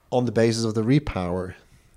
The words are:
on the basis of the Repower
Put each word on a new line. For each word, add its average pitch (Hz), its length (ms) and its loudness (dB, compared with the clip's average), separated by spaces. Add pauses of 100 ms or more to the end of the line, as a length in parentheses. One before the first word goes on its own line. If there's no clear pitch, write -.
(100)
on 123 140 0
the 117 80 -2
basis 113 320 2
of 110 100 -2
the 110 80 0
Repower 92 720 -2 (420)